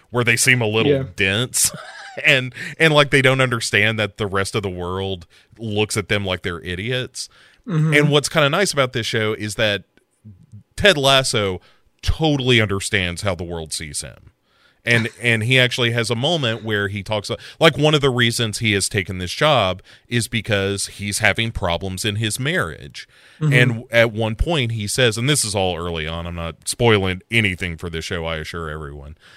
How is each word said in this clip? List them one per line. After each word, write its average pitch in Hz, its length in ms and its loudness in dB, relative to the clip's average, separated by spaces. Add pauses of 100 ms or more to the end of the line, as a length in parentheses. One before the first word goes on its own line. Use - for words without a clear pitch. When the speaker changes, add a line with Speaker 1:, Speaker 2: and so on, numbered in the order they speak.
Speaker 1:
where 127 140 0
they 117 140 4
seem 123 240 4
a 113 60 0
little 110 260 2
Speaker 2:
Yeah. 139 100 0 (140)
Speaker 1:
dense 101 540 0 (260)
<laughs> - 280 -10
and, 131 300 2 (240)
and, 160 140 6
like, 147 160 6
they 139 120 6
don't 131 200 4
understand 113 580 2
that 104 160 -2
the 107 120 -4
rest 95 280 -2
of 110 80 -2
the 101 60 -4
world 90 580 -6 (300)
looks 107 400 -2
at 101 100 -2
them 104 180 0
like 92 180 -2
they're 87 180 -6
idiots. 110 680 -6 (400)
Speaker 2:
Mm-hmm. 156 260 2
Speaker 1:
And 147 160 6
what's 143 200 2
kinda 151 200 2
nice 180 220 0
about 131 220 0
this 113 120 -2
show 110 280 -2
is 107 220 -6
that 104 280 0 (920)
Ted 190 200 6
Lasso 131 640 2 (420)
totally 131 600 2
understands 95 640 -2
how 98 120 -2
the 87 80 -8
world 82 300 -10
sees 73 280 -10
him. - 300 -16 (520)
And, 117 320 2
Speaker 2:
<laughs> - 60 -20
Speaker 1:
and 117 220 0
he 127 160 2
actually 120 320 2
has 117 180 -2
a 120 60 -2
moment 127 480 -2
where 104 240 0
he 98 160 -8
talks, 107 260 -4 (300)
like, 160 180 4
one 151 160 4
of 151 80 4
the 139 80 4
reasons 117 480 0
he 113 140 0
has 98 180 0
taken 92 300 -4
this 90 120 -6
job 107 520 2 (240)
is 117 200 -2
because 101 600 -2
he's 101 320 -6
having 110 320 0
problems 92 520 -4
in 104 120 -2
his 107 240 -4
marriage. 107 680 -6 (320)
Speaker 2:
Mm-hmm. 151 140 2
Speaker 1:
And 123 380 4
at 117 200 4
one 110 240 -2
point 139 360 0
he 107 160 -4
says, 117 320 2
and 123 100 0
this 143 160 2
is 101 80 -4
all 92 240 0
early 85 300 -4
on, 82 180 -6
I'm 85 80 -8
not 82 340 -10
spoiling 95 600 2
anything 95 480 -2
for 87 140 -10
this 80 140 -6
show, 85 200 -6
I 82 120 -4
assure 78 340 -8
everyone. 73 460 -12 (200)